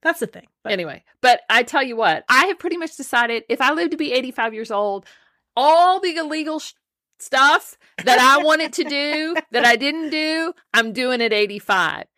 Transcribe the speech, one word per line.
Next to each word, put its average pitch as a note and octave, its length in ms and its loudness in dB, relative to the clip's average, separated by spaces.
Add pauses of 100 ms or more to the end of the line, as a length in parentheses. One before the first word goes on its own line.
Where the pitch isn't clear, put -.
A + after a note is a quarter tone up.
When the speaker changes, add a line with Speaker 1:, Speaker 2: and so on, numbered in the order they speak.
Speaker 1:
that's E4 200 -4
the G#3+ 60 -6
thing. - 200 -20 (160)
But - 80 -6
Speaker 2:
Anyway, F3 320 -4 (160)
but B3 300 4
I A#3 140 4
tell C4+ 200 0
you A#3+ 140 -6
what, F3 320 2
I C4 160 4
have F#4+ 140 -4
pretty E4+ 180 -6
much D#4+ 180 -8
decided A#3+ 540 -2
if A3+ 100 -2
I C4+ 140 2
live E4 160 -2
to D#4 80 -6
be D4 160 -4
eighty-five B3 400 -4
years A3+ 180 -10
old, G3+ 340 -4 (520)
all E4+ 420 4
the F4+ 160 -4
illegal D#4 440 -6
sh-, - 120 -16 (500)
stuff C#4 560 0 (280)
that B3 120 6
I C4+ 240 6
wanted D#4 340 2
to E4+ 100 -2
do D4+ 580 -4
Speaker 1:
<laughs> - 80 -20
Speaker 2:
that B3 140 0
I A#3 100 6
didn't D4+ 340 -4
do, D#4 440 -4 (200)
I'm A3+ 200 0
doing B3+ 280 -2
at A3+ 120 0
eighty-five. G3 720 -2 (120)